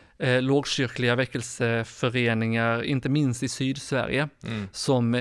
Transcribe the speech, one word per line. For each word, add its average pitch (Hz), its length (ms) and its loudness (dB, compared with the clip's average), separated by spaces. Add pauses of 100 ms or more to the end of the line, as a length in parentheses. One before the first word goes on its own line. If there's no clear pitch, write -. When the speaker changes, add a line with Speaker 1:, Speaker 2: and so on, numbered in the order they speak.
(180)
Speaker 1:
eh, 127 240 2
lågkyrkliga 131 720 0
väckelseföreningar, 117 1700 0
inte 135 260 -2
minst 135 340 0
i 135 60 -2
Sydsverige, 135 800 -2 (140)
Speaker 2:
Mm. 107 280 -6
Speaker 1:
som 120 500 2